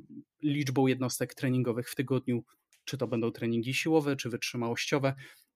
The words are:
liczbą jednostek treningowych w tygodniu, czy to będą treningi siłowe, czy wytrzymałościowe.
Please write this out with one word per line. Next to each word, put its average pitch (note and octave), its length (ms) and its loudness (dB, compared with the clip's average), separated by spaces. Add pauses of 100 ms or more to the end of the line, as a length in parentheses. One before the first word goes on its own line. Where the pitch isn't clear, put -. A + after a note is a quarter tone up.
(420)
liczbą C#3+ 460 2
jednostek B2+ 460 0
treningowych B2+ 560 0
w - 60 -10
tygodniu, B2+ 480 0 (420)
czy C3 120 -6
to B2 100 0
będą A2+ 240 0
treningi A#2 420 -2
siłowe, D3 420 4
czy C3 140 -6
wytrzymałościowe. A#2+ 840 0 (420)